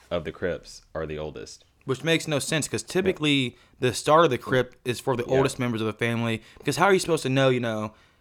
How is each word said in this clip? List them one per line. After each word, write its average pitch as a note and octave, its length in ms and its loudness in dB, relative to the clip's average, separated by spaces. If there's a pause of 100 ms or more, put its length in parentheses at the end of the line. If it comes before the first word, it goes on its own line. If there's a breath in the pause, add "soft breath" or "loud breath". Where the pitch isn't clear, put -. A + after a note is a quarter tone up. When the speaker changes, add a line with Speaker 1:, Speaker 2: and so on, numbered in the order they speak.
(100)
Speaker 1:
of E2+ 140 -2
the E2+ 80 -8
crypts - 500 -8 (120)
are D#2+ 120 -6
the D2+ 120 -8
oldest. - 460 -12 (200)
Speaker 2:
Which C3 200 -6
makes E3 240 0
no D3+ 100 0
sense, D3 300 -2
'cause A2 180 -4
Speaker 1:
Yeah. - 60 -12
Speaker 2:
typically D3+ 640 0 (240 soft breath)
the B2+ 120 0
start D#3 320 4
of D3+ 60 4
the A#2+ 80 0
crypt - 460 0
is B2 160 -4
for C3 160 0
the A#2+ 100 -2
Speaker 1:
Yeah. C3 100 0
Speaker 2:
oldest C3+ 220 2
members A#2+ 220 -2
of A2 80 -2
the G#2+ 40 -4
family. A#2 500 -2 (160 loud breath)
Because C#3 180 -2
how D#3+ 100 2
are G3+ 60 6
you F#3+ 80 4
supposed D#3+ 240 0
to C3+ 40 -2
know, C3+ 200 4
you B2+ 120 2
know, A2 320 -4 (280 soft breath)